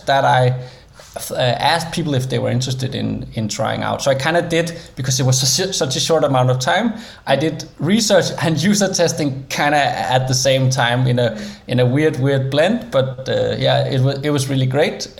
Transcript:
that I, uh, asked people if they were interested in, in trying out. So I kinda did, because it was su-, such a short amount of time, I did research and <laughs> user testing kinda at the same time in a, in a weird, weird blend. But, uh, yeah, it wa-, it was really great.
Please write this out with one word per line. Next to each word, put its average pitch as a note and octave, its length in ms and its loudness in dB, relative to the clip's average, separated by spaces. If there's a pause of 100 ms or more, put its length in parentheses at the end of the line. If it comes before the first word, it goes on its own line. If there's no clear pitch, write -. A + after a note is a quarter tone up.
that C#3 200 2
I, B2+ 340 4 (720)
uh, - 60 -8
asked D#3 580 0
people D#3+ 220 -2
if B2+ 160 -2
they A#2+ 80 -2
were A2+ 100 -2
interested B2+ 460 -4
in, G#2+ 400 -4
in A2 120 -2
trying A2 360 -4
out. G#2+ 180 -4
So C#3 80 0
I C3+ 60 2
kinda D#3+ 260 0
did, E3 340 -2 (200)
because C3 240 -2
it C3+ 80 0
was B2+ 120 2
su-, F#3+ 320 0
such D#3+ 240 -2
a D#3 40 -4
short D#3 240 2
amount B2+ 260 2
of B2+ 80 0
time, G3 380 0 (320)
I C#3 80 4
did D#3 300 -2 (120)
research F#3+ 540 2 (100)
and D#3+ 220 0
<laughs> G3+ 80 2
user G3+ 200 2
testing D#3+ 580 -2
kinda D3 280 0
at C3 500 0
the C3 60 -2
same C3 380 2
time B2+ 340 2
in B2 140 2
a, A#2+ 200 0 (280)
in B2 120 0
a B2+ 60 6
weird, D3 340 2
weird C3+ 300 2
blend. E3+ 400 0
But, B2+ 400 -2
uh, A2+ 300 0
yeah, C3 260 2
it C3 160 0
wa-, C3+ 220 0
it D3+ 80 0
was C#3 180 0
really C3 160 0
great. C#3+ 540 -2